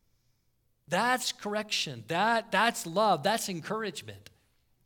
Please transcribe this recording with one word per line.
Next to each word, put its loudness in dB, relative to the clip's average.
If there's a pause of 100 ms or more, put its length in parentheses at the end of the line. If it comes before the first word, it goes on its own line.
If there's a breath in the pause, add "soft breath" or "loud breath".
(880)
That's 0
correction. -6
That, 0
that's 2
love. 4
That's 0
encouragement. -8 (540)